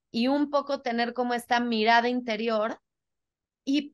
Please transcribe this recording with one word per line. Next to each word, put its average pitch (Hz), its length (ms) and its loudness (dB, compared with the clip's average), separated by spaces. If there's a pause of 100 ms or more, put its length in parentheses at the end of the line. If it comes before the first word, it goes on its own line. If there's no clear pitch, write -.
y 233 180 0
un 285 220 0
poco 277 320 -2
tener 233 320 -2
como 240 220 -2
esta 240 240 0
mirada 233 500 4
interior 233 680 -2 (840)
y 285 300 -2